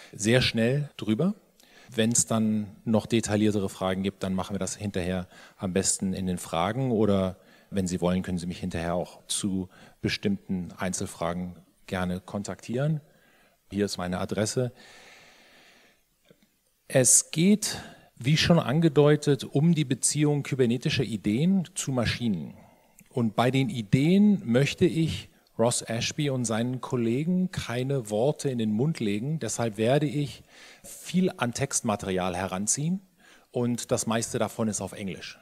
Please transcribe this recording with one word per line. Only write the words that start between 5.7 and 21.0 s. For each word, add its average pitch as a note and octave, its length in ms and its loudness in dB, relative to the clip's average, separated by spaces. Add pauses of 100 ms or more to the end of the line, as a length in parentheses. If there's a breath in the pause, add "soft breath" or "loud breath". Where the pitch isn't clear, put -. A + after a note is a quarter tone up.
besten F#2+ 400 0
in F#2 120 -4
den F2+ 140 -2
Fragen. A#2 520 -2
Oder G2 460 2 (320 soft breath)
wenn F#2+ 160 -2
Sie F2 160 -4
wollen, F2+ 220 0
können F#2 160 -4
Sie E2+ 80 -8
mich F2+ 120 -8
hinterher E2+ 360 -4
auch - 320 -8
zu F#2+ 420 -4 (320 loud breath)
bestimmten F#2+ 760 -4
Einzelfragen F2+ 800 -6 (320)
gerne F2+ 320 -4
kontaktieren. B2 800 -4 (720 soft breath)
Hier G2+ 140 0
ist - 120 -6
meine F2+ 220 -4
Adresse. G#2+ 520 -2 (2250 loud breath)
Es - 440 4
geht, G3+ 480 2 (360 loud breath)
wie C#3+ 220 2
schon E3+ 220 6
angedeutet, D3 840 4
um D#3+ 300 4
die D3+ 120 2
Beziehung C#3+ 580 0
kybernetischer B2 600 0